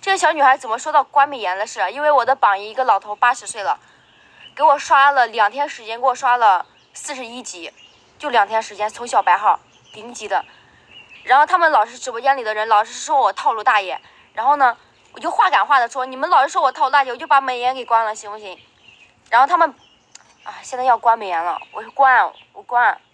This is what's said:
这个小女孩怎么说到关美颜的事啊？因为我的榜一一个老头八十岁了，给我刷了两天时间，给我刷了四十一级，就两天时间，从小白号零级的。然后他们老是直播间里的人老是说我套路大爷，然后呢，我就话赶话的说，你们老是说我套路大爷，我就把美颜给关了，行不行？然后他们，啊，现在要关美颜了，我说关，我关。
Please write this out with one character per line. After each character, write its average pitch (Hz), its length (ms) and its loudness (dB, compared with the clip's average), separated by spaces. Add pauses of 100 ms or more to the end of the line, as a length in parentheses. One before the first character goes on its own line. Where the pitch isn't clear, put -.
这 392 100 -2
个 392 60 2
小 311 160 2
女 294 100 0
孩 262 140 4
怎 - 120 -14
么 220 80 -2
说 311 140 -8
到 294 100 4
关 285 280 0
美 277 80 -10
颜 190 200 -4
的 202 80 -4
事 233 140 -14
啊？ 190 100 -2
因 262 120 -10
为 302 100 2
我 254 140 4
的 269 100 2
榜 202 240 2
一 214 120 -12
一 - 20 -18
个 254 100 -2
老 214 160 2
头 208 160 -10
八 240 180 2
十 - 140 -10
岁 214 160 -10
了， 165 160 -4 (760)
给 - 80 -6
我 294 160 6
刷 285 340 4
了 262 160 2
两 214 220 0
天 285 200 -4
时 233 160 -16
间， 226 160 -10
给 254 40 -4
我 254 80 2
刷 247 220 0
了 208 300 2 (280)
四 - 220 -12
十 254 100 -14
一 240 160 -16
级， - 300 -16 (460)
就 302 120 -8
两 226 160 4
天 220 160 -2
时 214 140 -14
间， 208 140 -4
从 240 180 -12
小 233 160 0
白 180 140 2
号 196 200 0 (360)
零 220 200 -18
级 220 140 -14
的。 190 160 -4 (800)
然 254 160 4
后 302 60 6
他 349 120 0
们 330 140 4
老 220 140 4
是 240 120 -20
直 - 140 -10
播 233 80 -10
间 269 160 2
里 262 80 -10
的 214 100 -4
人 214 140 -4
老 214 160 4
是 214 80 -8
说 - 260 -4
我 220 140 2
套 226 220 -2
路 220 100 -6
大 220 160 2
爷， 180 220 -8 (320)
然 220 120 -6
后 294 120 2
呢， 247 200 2 (360)
我 254 60 -20
就 311 120 -6
话 403 180 2
赶 285 160 0
话 269 140 2
的 233 80 0
说， 254 180 -8
你 262 120 -14
们 277 120 -4
老 262 140 4
是 277 60 0
说 370 120 -2
我 277 100 2
套 285 140 -2
路 262 60 -2
大 285 120 2
爷， 262 80 -6
我 240 40 -6
就 294 120 -14
把 285 120 4
美 254 200 -4
颜 247 140 -2
给 254 120 -8
关 226 180 0
了， 214 100 -4
行 214 160 -14
不 208 80 -14
行？ 202 220 -18 (720)
然 226 100 4
后 269 80 6
他 349 80 0
们， 320 180 2 (680)
啊， - 200 -16
现 262 140 -10
在 254 60 -4
要 247 140 4
关 233 200 0
美 220 100 -10
颜 165 140 -4
了， 170 200 -6 (100)
我 208 100 -14
说 220 100 -16
关， 254 380 2 (220)
我 208 120 -20
关。 240 360 0 (140)